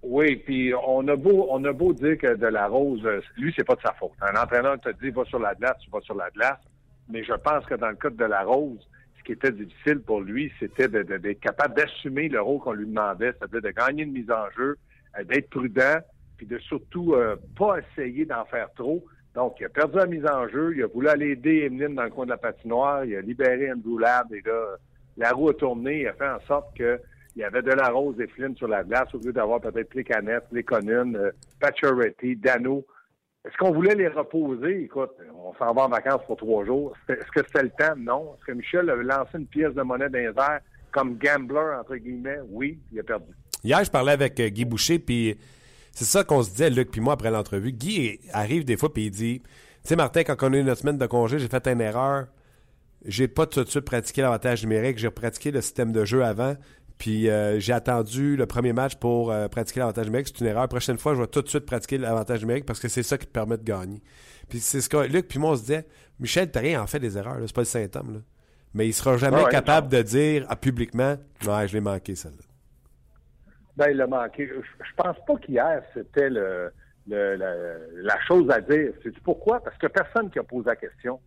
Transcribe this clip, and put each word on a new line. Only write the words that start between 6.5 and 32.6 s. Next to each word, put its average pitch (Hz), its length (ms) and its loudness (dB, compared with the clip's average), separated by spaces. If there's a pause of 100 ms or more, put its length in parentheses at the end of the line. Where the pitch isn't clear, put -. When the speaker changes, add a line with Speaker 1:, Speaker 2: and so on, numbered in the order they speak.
Speaker 1:
Mais 113 160 -8
je 120 80 -4
pense 147 320 0
que 139 100 -6
dans 113 140 -2
le 107 80 -6
cas 147 140 -4
de 117 60 -16
De 113 100 0
La 101 160 0
Rose, 123 440 -2 (320)
ce - 60 -20
qui - 80 -8
était 135 180 0
difficile 113 500 -2
pour 110 200 -2
lui, 113 400 -6
c'était 123 280 0
de, 104 160 0
de, 95 120 -6
d'être 101 240 -6
capable 143 340 -2
d'assumer 147 540 -2
le 120 140 0
rôle 135 180 0
qu'on 123 140 -4
lui 107 120 -6
demandait, 107 460 -2
c'est-à-dire 104 300 -6
de 101 80 -4
gagner 127 320 -2
une 151 100 -6
mise 120 180 -6
en 110 240 -2
jeu, 135 220 -2 (420)
euh, 101 60 -8
d'être 131 240 -2
prudent, 131 480 0 (400)
puis 113 100 -18
de 117 120 -8
surtout, 165 560 -2
euh, 113 220 2 (200)
pas 196 220 2
essayer 135 480 -6
d'en 123 180 -6
faire 110 300 -6
trop. 151 280 -4 (320)
Donc, 123 260 -2
il 104 40 -10
a 90 60 -8
perdu 147 260 0
la 190 80 6
mise 165 220 -4
en 135 220 0
jeu, 160 280 -2
il 131 60 -2
a 113 40 0
voulu 123 220 0
aller 147 220 2
aider 151 340 2
Emeline 139 300 -4
dans 127 100 -2
le 113 60 -6
coin 131 160 -6
de 123 40 -6
la 120 60 -2
patinoire, 131 680 -2
il 107 100 -6
a 95 60 -8
libéré 127 500 2
Andrew 117 260 -4
Ladd, 120 360 4
et 101 100 -10
là, 110 320 -2 (400)
la 117 140 2
roue 135 180 4
a 143 60 4
tourné, 139 480 -2
il 120 60 -2
a 101 40 -4
fait 139 160 -4
en 123 180 -6
sorte 143 300 -2
que 120 240 0 (360)
il 113 40 -10
y 107 40 -4
avait 104 180 -2
De 131 100 2
La 135 160 4
Rose 135 320 0
et 110 80 -4
Flynn 131 280 -8
sur 120 120 -6
la 101 160 0
glace, 120 280 0
au 127 60 -8
lieu 117 140 -6
d'avoir 113 280 2
peut-être 113 280 -6
Plekanec, 117 640 -2
Lekonen, 117 640 0
euh, 101 160 0 (260)
Pacioretty, 127 760 2
Dano. 127 500 2 (580)